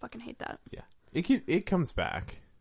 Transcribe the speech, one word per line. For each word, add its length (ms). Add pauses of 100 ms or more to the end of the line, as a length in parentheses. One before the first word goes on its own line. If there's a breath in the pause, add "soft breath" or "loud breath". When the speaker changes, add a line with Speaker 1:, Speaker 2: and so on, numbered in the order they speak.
Speaker 1:
fucking 200
hate 180
that. 200 (120)
Speaker 2:
Yeah. 100 (320)
It 100
keep-, 240
it 180
comes 260
back, 500 (200)